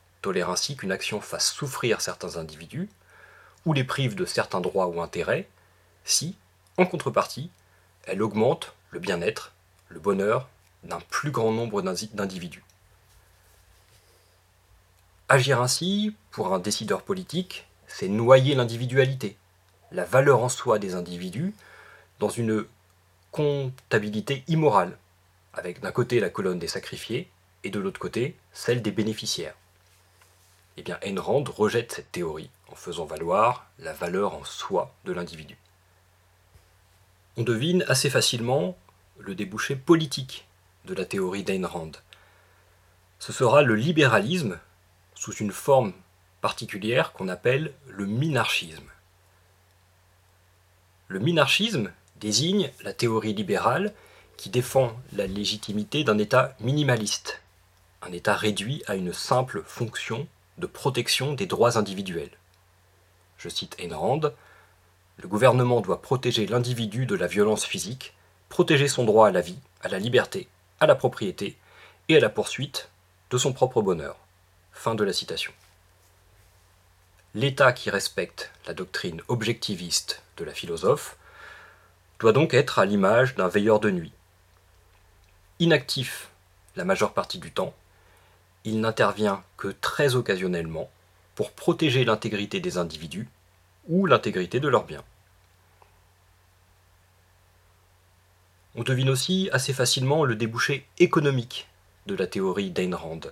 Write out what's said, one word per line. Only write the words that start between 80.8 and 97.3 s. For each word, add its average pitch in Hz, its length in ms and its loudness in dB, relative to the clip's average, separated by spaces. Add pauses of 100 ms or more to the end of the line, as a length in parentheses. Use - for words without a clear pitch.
doit 110 140 6
donc 151 200 4
être 123 260 4
à 98 60 6
l'image 104 500 4
d'un 92 120 0
veilleur 104 320 4
de 104 120 2
nuit. 82 200 -4 (1500)
Inactif 147 720 0 (460)
la 90 100 -6
majeure 95 280 2
partie - 240 -4
du 85 140 -14
temps, 92 220 -4 (920)
il 110 140 -2
n'intervient 107 640 2 (140)
que - 100 -8
très 127 480 0
occasionnellement 90 760 -2 (460)
pour - 160 -4
protéger 151 540 0
l'intégrité 104 560 -2
des 90 160 -4
individus 82 520 -6 (580)
ou 185 180 2
l'intégrité 110 540 2
de 147 100 0
leurs 117 160 4
biens. 76 180 -14 (3750)